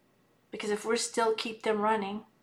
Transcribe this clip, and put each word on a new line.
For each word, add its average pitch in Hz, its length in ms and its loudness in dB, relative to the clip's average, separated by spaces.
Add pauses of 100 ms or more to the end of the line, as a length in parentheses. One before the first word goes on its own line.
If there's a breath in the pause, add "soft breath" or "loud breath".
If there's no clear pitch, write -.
(500)
Because 208 200 -6
if 208 140 -2
we 220 120 2
still 226 380 2
keep 220 300 -6
them 214 160 2
running, 208 440 0 (180)